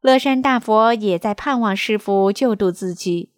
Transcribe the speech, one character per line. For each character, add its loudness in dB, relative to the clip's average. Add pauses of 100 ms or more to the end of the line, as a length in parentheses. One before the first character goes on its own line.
乐 4
山 0
大 2
佛 2
也 -2
在 -2
盼 -4
望 -2
师 -2
父 0
救 0
度 0
自 -8
己 -6